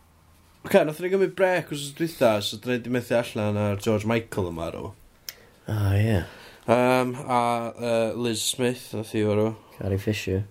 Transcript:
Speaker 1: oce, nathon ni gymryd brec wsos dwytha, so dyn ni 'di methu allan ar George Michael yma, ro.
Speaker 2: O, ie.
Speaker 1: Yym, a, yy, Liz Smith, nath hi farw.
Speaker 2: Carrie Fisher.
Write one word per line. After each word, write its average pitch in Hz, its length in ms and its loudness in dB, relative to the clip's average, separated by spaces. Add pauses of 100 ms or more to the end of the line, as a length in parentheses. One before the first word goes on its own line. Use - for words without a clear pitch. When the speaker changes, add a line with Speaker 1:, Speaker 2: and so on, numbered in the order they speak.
(640)
Speaker 1:
oce, 190 200 6
nathon 156 220 -4
ni 185 60 -2
gymryd 190 240 2
brec 185 340 2
wsos 143 240 -8
dwytha, 135 440 2
so 107 220 -4
dyn 123 140 -2
ni 120 80 -2
'di 120 100 -6
methu 123 240 0
allan 104 400 0
ar 104 240 0
George 107 240 0
Michael 110 460 -2
yma, 82 200 -6
ro. 85 200 -10 (720)
Speaker 2:
O, - 160 -4 (140)
ie. 104 280 4 (420)
Speaker 1:
Yym, 127 560 2
a, 123 240 0 (280)
yy, 117 480 0
Liz 117 260 -2
Smith, 123 500 -2
nath 110 220 -6
hi 110 100 2
farw. 107 280 2 (180)
Speaker 2:
Carrie 98 280 -2
Fisher. 98 520 -2